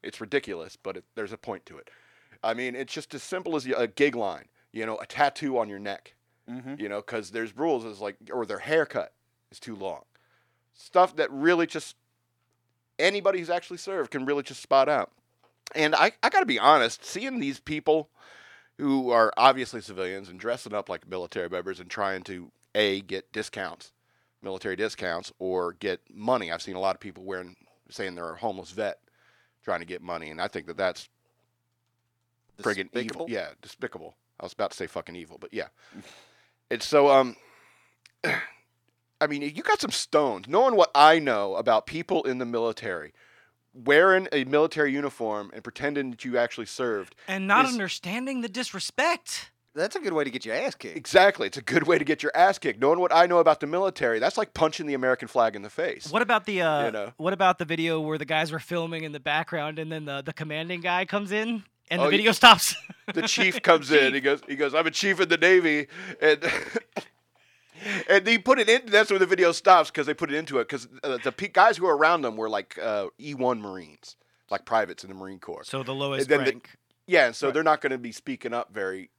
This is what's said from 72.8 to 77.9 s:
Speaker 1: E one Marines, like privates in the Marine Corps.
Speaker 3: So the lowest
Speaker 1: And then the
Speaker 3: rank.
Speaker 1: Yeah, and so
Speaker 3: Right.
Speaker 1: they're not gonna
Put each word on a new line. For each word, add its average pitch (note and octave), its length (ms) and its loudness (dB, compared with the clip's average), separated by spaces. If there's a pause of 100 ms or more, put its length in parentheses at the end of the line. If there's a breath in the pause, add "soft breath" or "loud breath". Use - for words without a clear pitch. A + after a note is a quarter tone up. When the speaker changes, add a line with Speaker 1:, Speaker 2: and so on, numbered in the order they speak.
Speaker 1:
E D3 140 -10
one B2+ 260 0
Marines, F#2 560 -14 (340)
like G2 140 -4
privates G#2+ 380 -2
in F#2+ 80 -18
the F#2+ 60 -14
Marine F#2+ 240 -14
Corps. - 240 -14
Speaker 3:
So C3+ 180 -8
the C3 120 -8
lowest C#3 360 -4
Speaker 1:
And D3 100 6
then C3+ 60 -2
the C3+ 60 0
Speaker 3:
rank. A#2 180 -12 (360)
Speaker 1:
Yeah, E3 200 6
and A#2 100 -2
so C#3 120 -2
Speaker 3:
Right. C3 60 -2
Speaker 1:
they're D#3 80 2
not D#3 180 4
gonna C3 180 -4